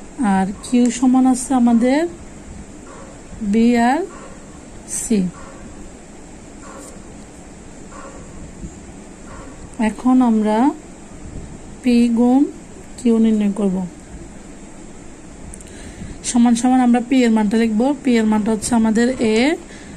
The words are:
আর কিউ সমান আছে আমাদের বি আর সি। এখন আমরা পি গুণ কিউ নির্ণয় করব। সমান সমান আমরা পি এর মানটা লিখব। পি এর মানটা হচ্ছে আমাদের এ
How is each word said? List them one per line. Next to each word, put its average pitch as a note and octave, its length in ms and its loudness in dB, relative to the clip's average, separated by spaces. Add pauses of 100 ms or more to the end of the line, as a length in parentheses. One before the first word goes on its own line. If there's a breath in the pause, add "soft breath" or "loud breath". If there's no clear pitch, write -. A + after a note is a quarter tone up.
(200)
আর F#3+ 280 2 (160)
কিউ A#3+ 280 4
সমান C4 360 4
আছে C4 260 0
আমাদের B3 540 4 (1300)
বি A3+ 360 4
আর B3+ 280 2 (840)
সি। G3 380 -2 (4000)
এখন B3 420 2
আমরা A3 480 2 (1120)
পি A#3+ 240 4
গুণ B3 380 4 (520)
কিউ A3+ 200 4
নির্ণয় G#3+ 340 4
করব। F#3+ 340 0 (2500 loud breath)
সমান A#3+ 320 4
সমান B3+ 240 4
আমরা B3 300 4
পি C4 140 4
এর A#3 80 4
মানটা A3 260 2
লিখব। A3+ 460 2
পি B3+ 140 2
এর A3 80 2
মানটা G#3+ 260 2
হচ্ছে A3 240 -2
আমাদের A#3 460 2
এ A#3+ 340 2 (420 loud breath)